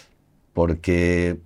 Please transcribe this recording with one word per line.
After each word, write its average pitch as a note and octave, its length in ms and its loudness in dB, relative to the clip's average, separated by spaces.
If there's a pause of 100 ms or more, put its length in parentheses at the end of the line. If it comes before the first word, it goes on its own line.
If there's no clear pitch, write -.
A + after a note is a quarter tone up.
(520)
Porque F2 960 0